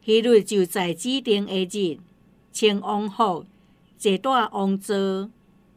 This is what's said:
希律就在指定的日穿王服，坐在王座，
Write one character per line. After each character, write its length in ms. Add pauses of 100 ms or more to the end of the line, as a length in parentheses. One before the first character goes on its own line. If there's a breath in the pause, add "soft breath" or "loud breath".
希 180
律 220
就 220
在 280
指 280
定 240
的 200
日 340 (520)
穿 300
王 280
服， 360 (520 soft breath)
坐 200
在 340
王 260
座， 520 (480)